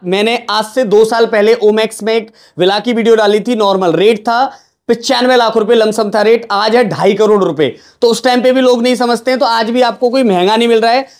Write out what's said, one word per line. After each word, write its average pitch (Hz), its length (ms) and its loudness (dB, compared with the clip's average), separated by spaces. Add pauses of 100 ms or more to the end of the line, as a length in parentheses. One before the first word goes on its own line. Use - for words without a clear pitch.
मैंने 214 460 -2
आज 214 160 -2
से 254 180 -2
दो 208 220 4
साल 226 200 0
पहले 208 280 2
ओमैक्स 220 500 -2
में 220 100 -2
एक 226 180 -4 (260)
विला 190 220 0
की 233 140 -4
वीडियो 226 220 2
डाली 214 240 2
थी, 233 160 -4
नॉर्मल 190 380 0
रेट 202 260 2
था 233 260 -2 (440)
पचानवे 240 460 0
लाख 226 220 0
रुपए 220 180 0
लमसम 214 340 0
था 208 120 -2
रेट, 233 300 0
आज 214 240 -2
है 247 140 4
ढाई 170 240 0
करोड़ 208 300 2
रुपए। 156 240 0 (340)
तो 240 60 2
उस 226 160 -2
टाइम 247 180 0
पे 254 100 2
भी 262 100 2
लोग 247 220 2
नहीं 247 120 0
समझते 240 360 -2
हैं, 254 80 -2
तो 269 60 0
आज 226 240 -2
भी 247 120 0
आपको 240 280 -2
कोई 262 140 0
महंगा 196 320 2
नहीं 233 120 0
मिल 226 140 2
रहा 226 100 0
है। 262 140 0 (140)